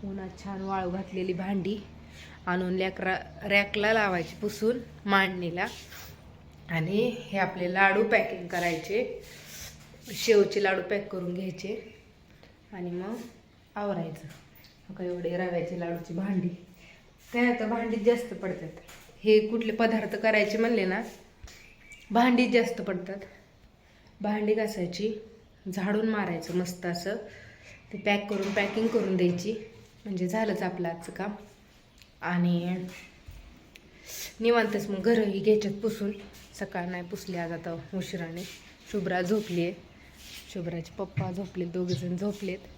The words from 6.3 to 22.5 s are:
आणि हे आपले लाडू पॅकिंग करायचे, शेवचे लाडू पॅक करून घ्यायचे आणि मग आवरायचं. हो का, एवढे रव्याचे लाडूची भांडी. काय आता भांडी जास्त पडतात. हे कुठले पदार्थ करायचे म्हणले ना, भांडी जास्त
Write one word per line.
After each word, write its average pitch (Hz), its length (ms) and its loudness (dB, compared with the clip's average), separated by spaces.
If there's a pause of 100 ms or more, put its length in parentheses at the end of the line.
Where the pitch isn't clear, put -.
आणि 196 520 0
हे - 180 -4
आपले 180 360 0
लाडू 196 300 6
पॅकिंग 185 420 2
करायचे, 175 760 -2 (880)
शेवचे 202 500 6
लाडू 190 200 2
पॅक 202 300 -2
करून 180 220 -4
घ्यायचे 190 600 -8 (800)
आणि 180 180 -6
मग 185 260 -6 (600)
आवरायचं. 170 500 -4 (600)
हो 190 60 -14
का, 185 100 -8
एवढे 175 320 -2
रव्याचे 175 440 -2
लाडूची 170 340 -4
भांडी. 185 340 0 (840)
काय 240 140 4
आता 226 200 2
भांडी 233 300 0
जास्त 233 380 4
पडतात. 180 340 -6 (560)
हे 214 140 10
कुठले 220 340 2
पदार्थ 220 440 2
करायचे 214 420 4
म्हणले 226 260 4
ना, 190 180 0 (1080)
भांडी 240 380 6
जास्त 233 320 4